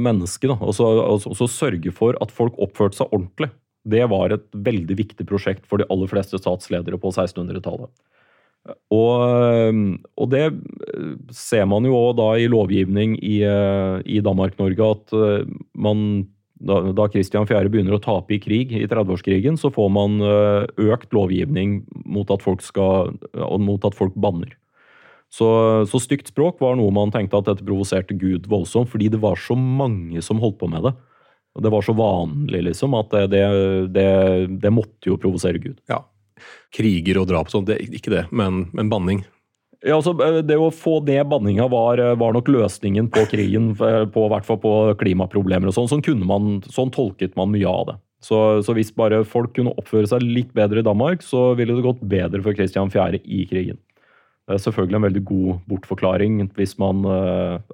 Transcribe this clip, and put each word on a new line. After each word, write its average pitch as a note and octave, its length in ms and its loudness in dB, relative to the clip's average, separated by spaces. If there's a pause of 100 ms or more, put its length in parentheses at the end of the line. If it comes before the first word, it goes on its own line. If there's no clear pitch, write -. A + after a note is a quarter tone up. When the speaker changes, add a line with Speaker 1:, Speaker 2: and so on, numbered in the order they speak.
Speaker 1:
mennesket, G#2+ 460 0
da, B2+ 100 0
og G2+ 160 -2
så, A#2+ 80 2
og A2 380 4
så, - 100 -12
og F2+ 80 -12
så A#2+ 80 0
sørge F2+ 460 -4
for A#2 260 2
at - 100 -4
folk A2+ 300 -2
oppførte G2+ 400 -2
seg - 140 -2
ordentlig. G#2 360 -4 (360)
Det A2 240 2
var F#2+ 240 0
et G#2 180 -4
veldig G2+ 460 -4
viktig G2+ 280 -6
prosjekt G2 400 -4
for G#2 120 -2
de G2+ 120 0
aller F#2+ 180 -2
fleste G2 300 -4
statsledere F2+ 600 -4
på F#2+ 160 -4
sekstenhundretallet. F2+ 720 -6 (1040)
Og, A#2 1080 2 (160)
og A#2 160 -2
det, C3+ 160 2
eh, - 680 -10 (160)
ser A2 340 0
man G2+ 180 2
jo C3 120 4
også A#2+ 220 4
da A2 100 2 (120)
i A#2 80 2
lovgivning G2+ 720 2
i, G#2 240 0
eh, G2 600 0
i G#2+ 180 0
Danmark-Norge, G2 680 0
at, G#2 220 -6
eh, G#2 300 2 (320)
man, G#2 520 0 (360)
da, G2 140 0 (180)
da G#2+ 160 2
Kristian G#2 360 0
fjerde G2+ 240 2
begynner G#2 260 2
å G2+ 60 -2
tape G2 280 -2
i G#2 80 -2
krig, A#2 320 -2
i A2 160 -4
tredveårskrigen, G2 720 0
så C#3+ 120 -2
får G2+ 200 2
man, G#2 300 2
eh, G#2 460 2 (120)
økt A2 320 0
lovgivning G2 680 0 (240)
mot G2+ 260 -4
at G2 100 -2
folk F#2 200 -2
skal, F#2+ 500 0 (240)
og - 260 -4
mot G2+ 220 -2
at G2+ 120 0
folk F#2+ 200 -2
banner. G2 400 -2 (760)
Så, A2+ 560 4
så C3 100 0
stygt - 300 -4
språk E3+ 320 0
var B2+ 160 2
noe G#2 160 2
man G#2 180 2
tenkte G2+ 280 0
at G2 60 -2
dette G2 200 -2
provoserte G2 500 -2
Gud F#2 320 -2
voldsomt, G#2+ 400 0
fordi G#2+ 220 0
det G#2+ 100 0
var G#2 160 2
så - 220 -4
mange A#2 640 -2
som A2 180 -2
holdt A2 200 -2
på F2 100 -4
med E2 140 -4
det. B2+ 100 0 (640)
Og - 80 -6
det A2 100 2
var G#2+ 80 2
så A2+ 120 -2
vanlig, G2 720 0
liksom, G#2+ 300 -2
at G#2+ 160 -2
det, G2+ 220 2
det, G2 120 4 (500)
det, F#2+ 140 4 (540)
det G#2 100 2
måtte - 380 0
jo F#2 80 2
provosere F2+ 420 -2
Gud. - 300 -12
Speaker 2:
Ja. - 140 -4 (720)
Kriger F#2+ 480 0
og F2+ 80 0
drap E2 180 0
og - 60 -12
sånt, G2 160 0
det, G#2+ 100 -2 (140)
ikke - 200 -8
det, F2 100 0 (100)
men, F#2+ 400 -2
men G#2+ 160 -2
banning. G2 340 0 (600)
Speaker 1:
Ja, D3 140 2
altså, E3 240 2
eh, D#3+ 240 4
det D3+ 120 2
å D#3+ 160 4
få D#3+ 320 0
ned C#3+ 240 2
banninga G#2 400 2
var, A#2+ 320 2
eh, A#2+ 160 4
var A2+ 160 2
nok A#2+ 160 0
løsningen A2 640 2
på A2 160 4
krigen, G#2+ 480 0
<laughs> A2+ 120 2
eh, A2 160 2
på, G#2+ 200 0
i G#2+ 80 0
hvert G2+ 120 -4
fall A2 160 -2
på G#2+ 120 2 (280)
klimaproblemer F#2 680 0
og F#2+ 80 -2
sånn. A#2+ 120 0
Sånn D3 160 0
kunne A2 240 0
man, G2+ 300 0 (100)
sånn B2+ 240 -2
tolket F#2+ 440 -4
man F#2+ 160 0
mye G2 160 0
av F#2 200 -2
det. - 80 -12 (240)
Så, A2 160 0 (280)
så A#2+ 120 0
hvis A2 160 -2
bare A2 320 2
folk A#2+ 320 -2
kunne A#2+ 200 0
oppføre G#2 320 0
seg B2 160 2
litt A#2+ 280 -2
bedre G#2 280 2
i A2 40 -2
Danmark, B2+ 400 0
så B2 320 2
ville A#2+ 200 0
det B2 80 -2
gått B2 200 -2
bedre F#2+ 400 -2
for G#2+ 120 0
Kristian F#2+ 360 -2
fjerde F#2 320 0
i F#2+ 240 -4
krigen. F#2 320 -4 (600)
Det G2 140 -4
er - 20 0
selvfølgelig G#2 380 -2
en G#2 80 2
veldig G2 180 0
god F#2 360 -2 (120)
bortforklaring F#2+ 680 0 (180)
hvis G2 240 -2
man, G2 260 0
eh, F2+ 540 -2 (120)